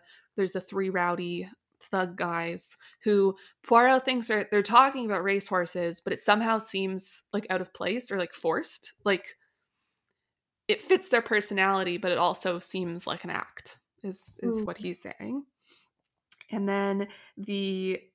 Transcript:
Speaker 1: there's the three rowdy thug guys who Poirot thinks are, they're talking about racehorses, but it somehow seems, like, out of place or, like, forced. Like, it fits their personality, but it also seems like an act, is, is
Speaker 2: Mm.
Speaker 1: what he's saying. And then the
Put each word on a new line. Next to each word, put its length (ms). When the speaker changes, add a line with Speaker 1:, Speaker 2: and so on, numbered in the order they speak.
Speaker 1:
there's 160
the 80
three 280
rowdy 600
thug 340
guys 640
who 320
Poirot 380
thinks 260
are, 200
they're 120
talking 420
about 180
racehorses, 760
but 140
it 80
somehow 380
seems, 640
like, 160
out 100
of 140
place 360
or, 80
like, 160
forced. 600
Like, 320
it 140
fits 280
their 120
personality, 760
but 140
it 60
also 420
seems 460
like 200
an 40
act, 500
is, 380
is 200
Speaker 2:
Mm. 40
Speaker 1:
what 120
he's 240
saying. 420
And 200
then 380
the 640